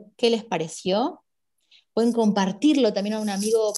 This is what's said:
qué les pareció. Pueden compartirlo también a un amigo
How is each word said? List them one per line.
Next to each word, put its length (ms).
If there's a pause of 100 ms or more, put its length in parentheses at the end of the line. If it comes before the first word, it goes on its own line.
(160)
qué 140
les 140
pareció. 800 (680)
Pueden 200
compartirlo 800
también 240
a 40
un 100
amigo 480